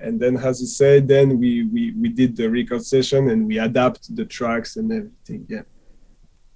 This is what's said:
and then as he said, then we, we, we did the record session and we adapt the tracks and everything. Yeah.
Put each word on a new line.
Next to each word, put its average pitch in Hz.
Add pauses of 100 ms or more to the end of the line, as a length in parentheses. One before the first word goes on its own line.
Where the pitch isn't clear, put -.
and 113
then 123
as 127
he 127
said, 139
then 135
we, 120
we, 113
we 113
did 120
the 113
record 117
session 135
and 110
we 107
adapt 120
the 113
tracks 117
and 110
everything. -
Yeah. 107 (960)